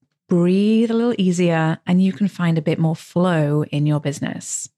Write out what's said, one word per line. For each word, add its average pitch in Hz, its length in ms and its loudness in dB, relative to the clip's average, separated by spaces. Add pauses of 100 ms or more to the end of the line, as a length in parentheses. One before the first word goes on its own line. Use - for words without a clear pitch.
(300)
breathe 202 640 2
a 226 40 0
little 233 220 0
easier 170 720 0
and 180 160 4
you 190 100 0
can 202 140 -2
find 170 300 0
a 165 40 -2
bit 160 160 -2
more 160 180 0
flow 156 680 0
in 147 240 -2
your 147 120 2
business. - 800 -8